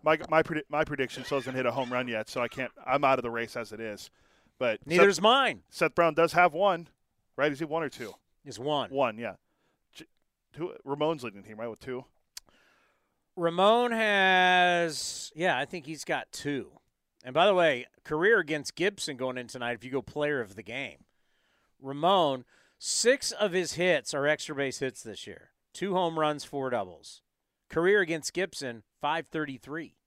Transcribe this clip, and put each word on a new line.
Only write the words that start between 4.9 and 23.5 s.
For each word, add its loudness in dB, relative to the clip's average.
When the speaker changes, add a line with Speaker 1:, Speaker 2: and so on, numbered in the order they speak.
Speaker 1:
Seth, 8
Speaker 2:
is -2
mine. 2
Speaker 1:
Seth 0
Brown 4
does 4
have 6
one, 0
right? 2
Is -8
he -4
one -4
or -4
two? -12
Speaker 2:
Is -14
one. -2
Speaker 1:
One, 0
yeah. -8
J-, -20
who, -8
Ramon's -2
leading -12
the -20
team, -16
right, -8
with -12
two? -10
Speaker 2:
Ramon 4
has, 2
yeah, 0
I -2
think -12
he's -12
got -6
two. -6
And -12
by 6
the 6
way, 2
career 4
against -4
Gibson -4
going -4
in -8
tonight, -6
if -8
you -12
go -2
player -2
of -8
the -14
game. -10
Ramon, 2
six 0
of 0